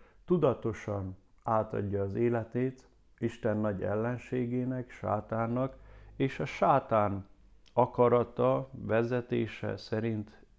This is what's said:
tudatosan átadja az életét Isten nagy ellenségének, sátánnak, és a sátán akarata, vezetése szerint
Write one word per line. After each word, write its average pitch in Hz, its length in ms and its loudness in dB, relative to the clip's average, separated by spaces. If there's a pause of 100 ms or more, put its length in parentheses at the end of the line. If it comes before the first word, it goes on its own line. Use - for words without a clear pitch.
(240)
tudatosan 107 920 0 (260)
átadja 104 600 0
az 98 120 -4
életét 117 720 -2 (300)
Isten 113 380 -2
nagy 104 260 -2
ellenségének, 123 1080 -4
sátánnak, 113 840 -2 (400)
és 135 240 -2
a 147 40 -4
sátán 110 800 2 (460)
akarata, 123 1000 2
vezetése 113 1040 -2
szerint 110 600 -4 (220)